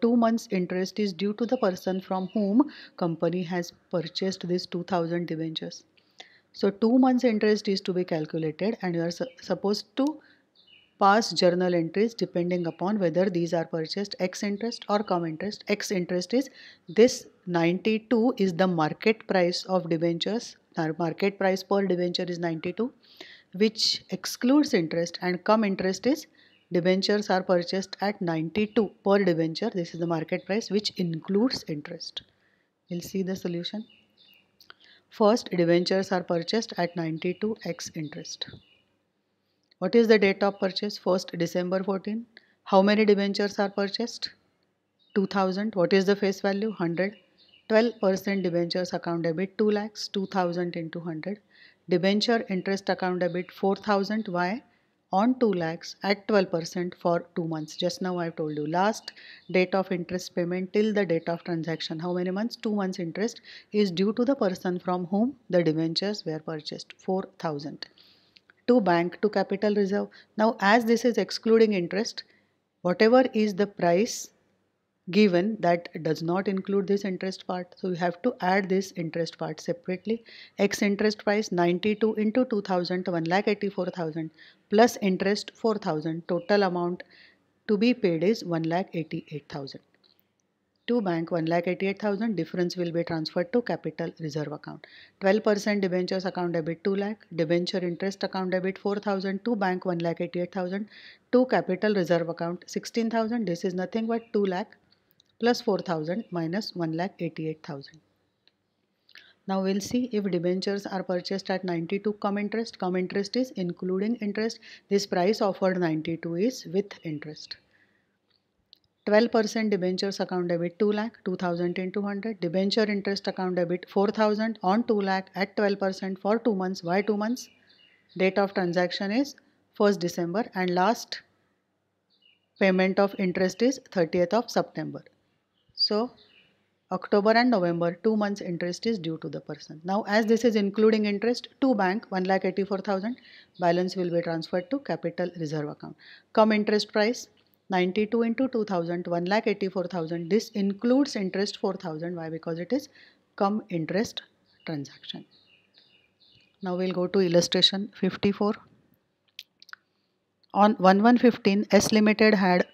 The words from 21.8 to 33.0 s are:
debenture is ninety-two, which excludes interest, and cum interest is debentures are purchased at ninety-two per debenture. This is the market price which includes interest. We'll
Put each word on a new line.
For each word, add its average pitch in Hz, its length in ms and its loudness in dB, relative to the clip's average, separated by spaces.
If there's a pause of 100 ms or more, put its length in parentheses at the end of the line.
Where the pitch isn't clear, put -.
debenture 180 400 0
is 175 140 -6
ninety-two, 175 520 -4 (640)
which - 560 0
excludes 262 640 2
interest, 170 480 -2
and 180 220 -2
cum 220 180 4
interest 190 460 -2
is - 180 0 (460)
debentures 190 580 2
are 185 140 2
purchased 185 560 0
at 208 200 -4
ninety-two 180 720 0 (140)
per 202 180 6
debenture. 165 500 0
This 170 220 -6
is 165 60 -10
the 170 80 -2
market 170 380 -4
price 220 220 -4
which 208 280 -2
includes 196 720 -2
interest. 165 540 -10 (680)
We'll 175 120 -6